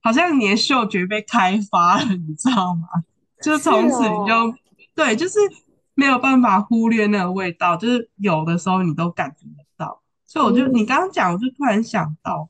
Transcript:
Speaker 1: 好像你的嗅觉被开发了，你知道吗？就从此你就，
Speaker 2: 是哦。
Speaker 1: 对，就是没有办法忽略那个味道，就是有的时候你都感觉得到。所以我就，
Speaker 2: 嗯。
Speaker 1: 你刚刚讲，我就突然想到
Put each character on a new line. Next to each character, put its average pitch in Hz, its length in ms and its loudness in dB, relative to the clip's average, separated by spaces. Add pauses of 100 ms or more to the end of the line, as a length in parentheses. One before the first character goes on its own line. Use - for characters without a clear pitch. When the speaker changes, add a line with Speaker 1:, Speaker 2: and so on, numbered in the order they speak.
Speaker 1:
好 226 100 0
像 311 260 2
你 208 120 2
的 208 80 2
嗅 240 280 0
觉 190 200 -4
被 208 160 -4
开 208 360 0 (140)
发 175 300 2
了， 233 120 -2
你 156 220 -6
知 - 180 -2
道 180 220 0
吗？ 165 120 -6 (540)
就 302 160 0
从 320 320 2
此 247 120 0
你 214 160 0
就， 208 80 -2
Speaker 2:
是 220 80 0
哦。 233 200 0 (400)
Speaker 1:
对， 269 220 0
就 339 140 -2
是 415 100 -2 (540)
没 269 120 2
有 269 140 2
办 262 220 2
法 208 180 4
忽 226 300 0
略 220 180 2
那 202 160 0
个 180 80 -2
味 185 220 -4
道， 175 240 0
就 214 100 -4
是 240 300 -2
有 175 260 0
的 170 140 0
时 180 120 -4
候 185 140 2
你 165 100 0
都 170 160 -2
感 170 200 -6 (100)
觉 - 60 -20 (120)
得 143 60 -20 (140)
到。 - 240 -12 (240)
所 - 160 -4
以 262 40 4
我 226 60 2
就， 247 160 4
Speaker 2:
嗯。 262 60 0
Speaker 1:
你 214 120 2
刚 254 140 0
刚 370 100 -2
讲， 185 220 -2
我 175 60 -2
就 233 100 -4 (100)
突 285 60 -6
然 220 180 2
想 165 400 -4
到 160 280 -8